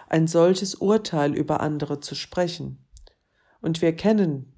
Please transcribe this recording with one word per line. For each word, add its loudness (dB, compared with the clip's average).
ein 4
solches 4
Urteil 0
über -2
andere -4
zu -10
sprechen. -6
Und -2
wir 2
kennen 0